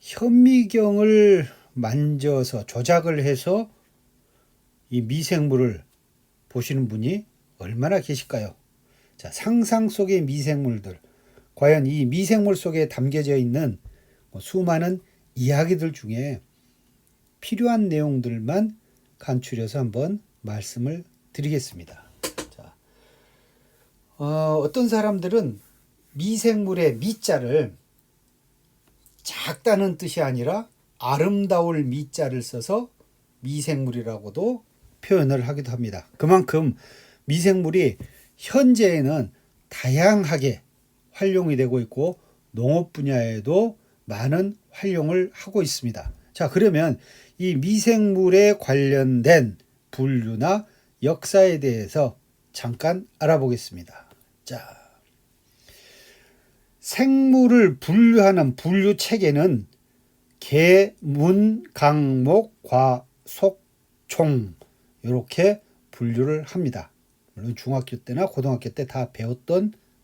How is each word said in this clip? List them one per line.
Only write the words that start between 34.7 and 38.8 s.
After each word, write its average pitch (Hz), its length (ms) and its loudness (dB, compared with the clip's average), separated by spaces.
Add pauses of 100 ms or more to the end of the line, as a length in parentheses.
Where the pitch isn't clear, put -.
표현을 139 440 2
하기도 139 240 -8
합니다. 110 380 -8 (100)
그만큼 156 560 2 (520)
미생물이 170 680 2 (400)
현재에는 170 960 2 (380)